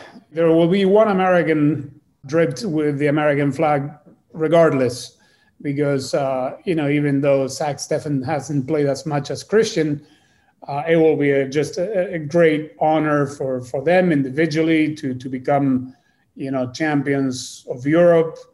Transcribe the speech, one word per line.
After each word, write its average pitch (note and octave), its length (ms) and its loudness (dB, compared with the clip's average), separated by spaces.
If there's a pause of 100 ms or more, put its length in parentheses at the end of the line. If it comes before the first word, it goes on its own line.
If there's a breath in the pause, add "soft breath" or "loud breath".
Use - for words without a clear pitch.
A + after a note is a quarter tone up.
(300 loud breath)
there E3 180 0
will E3 200 6
be G3 160 2
one G#3 240 4
American D#3+ 920 2 (280)
draped D#3 380 0
with D3+ 340 -2
the D3 80 0
American D3 440 2
flag D3 400 0 (440)
regardless, D#3 840 2 (460 soft breath)
because, C#3+ 500 -2
uh, C3+ 420 -2 (100)
you F3+ 100 -2
know, D3+ 120 -2
even C#3+ 360 0
though C#3 240 2
Zach C#3+ 300 -6
Steffen D3 460 -4
hasn't C#3+ 440 -4
played D3+ 180 0
as C3+ 220 -2
much C#3+ 240 -4
as C3+ 120 -10
Christian, D#3 640 0 (600 soft breath)
uh, C#3+ 180 -6
it E3 100 4
will D#3+ 200 4
be C#3+ 140 2
a, C#3 180 2
just C#3+ 300 -4
a, F#3 340 -4
a E3+ 60 -6
great D#3 600 2
honor D3+ 480 2
for, C3 360 -6
for C3+ 200 -8
them F3+ 300 2
individually D#3 840 0
to, C3 180 -6
to B2+ 160 -12
become, C3 680 -2 (400 loud breath)
you C3+ 140 -8
know, B2+ 220 -4
champions C#3 1000 -4
of C3 160 -8
Europe. E3 500 4 (180)